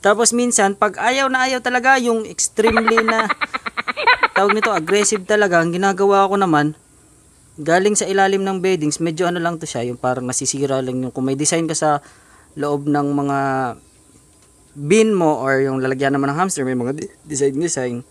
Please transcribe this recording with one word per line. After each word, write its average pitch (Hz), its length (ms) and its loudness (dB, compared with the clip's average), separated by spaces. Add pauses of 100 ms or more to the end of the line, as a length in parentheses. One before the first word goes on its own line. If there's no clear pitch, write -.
Tapos 226 320 2
minsan, 240 400 2
pag 202 240 0
ayaw 262 320 0
na 262 160 0
ayaw 262 160 -2
talaga, 254 400 2
yung 226 240 0
extremely 226 800 0
na, 220 240 0 (480)
<laughs> - 600 0
tawag 381 200 2
nito, 220 160 0
aggressive 190 560 0
talaga, 202 320 4
ang 170 120 0
ginagawa 196 520 2
ko 196 160 0
naman, 151 320 2 (880)
galing 180 320 2
sa 202 160 -2
ilalim 196 320 2
ng 190 160 -2
beddings, 170 400 0
medyo 170 320 -2
ano 175 80 -4
lang 170 240 -4
to 165 80 -10
siya, 120 160 -4
yung 123 160 -6
parang 127 240 -2
nasisira 135 560 -2
lang 127 240 -4
yung, 127 80 -8
kung 131 160 -2
may 135 80 -2
design 160 320 -2
ka 160 80 -6
sa 151 240 0 (560)
loob 147 320 -2
ng 143 240 0
mga 139 260 -2 (1300)
bin 202 380 4
mo, 160 260 2
or 135 240 2
yung 131 220 0
lalagyan 135 340 0
naman 139 160 0
ng 147 80 -4
hamster, 180 240 -2
may 127 80 -2
mga 127 240 -4
di-, 180 140 -10 (160)
design-design. 135 840 -2